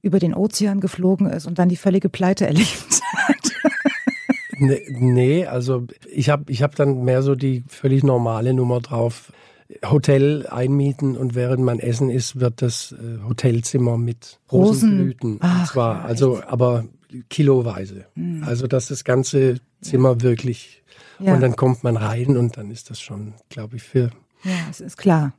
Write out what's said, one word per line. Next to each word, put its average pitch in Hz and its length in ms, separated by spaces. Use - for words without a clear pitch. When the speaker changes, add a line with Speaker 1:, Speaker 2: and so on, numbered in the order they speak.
Speaker 1:
über 190 180
den 170 140
Ozean 196 480
geflogen 185 460
ist 165 180
und 170 120
dann 180 120
die 175 80
völlige 190 320
Pleite 185 360
<laughs> - 20
erlebt - 540
hat. - 380
Speaker 2:
Nee, 135 300
nee, 127 560
also 127 420
ich 147 180
hab, 147 200
ich 135 140
hab 143 120
dann 135 300
mehr 127 180
so 139 120
die 127 340
völlig 135 340
normale 120 500
Nummer 123 280
drauf. 117 500
Hotel 143 640
einmieten 135 680
und 127 180
während 123 260
man 123 180
essen 123 300
ist, 127 300
wird 120 220
das, - 320
äh, 113 340
Hotelzimmer 120 720
mit 117 420
Speaker 1:
Rosen. 214 420
Speaker 2:
Rosenblüten. 175 500
Speaker 1:
Ach, 175 180
Speaker 2:
und 170 80
zwar, 117 280
Speaker 1:
ja, - 100
Speaker 2:
also, 120 320
Speaker 1:
echt. - 100
Speaker 2:
aber 120 380
kiloweise. 107 760
Speaker 1:
Mhm. 165 300
Speaker 2:
Also, 123 220
dass 127 200
das - 160
ganze 131 560
Zimmer 131 300
Speaker 1:
Ja. 117 100
Speaker 2:
wirklich, 120 600
Speaker 1:
Ja. 190 140
Speaker 2:
und 127 80
dann 123 160
kommt 127 260
man 117 140
rein 117 400
und 117 180
dann 104 160
ist - 180
das 110 120
schon, 107 320
glaub 110 240
ich, 117 100
für 123 260
Speaker 1:
Ja, 185 80
es - 80
ist - 160
klar. 156 440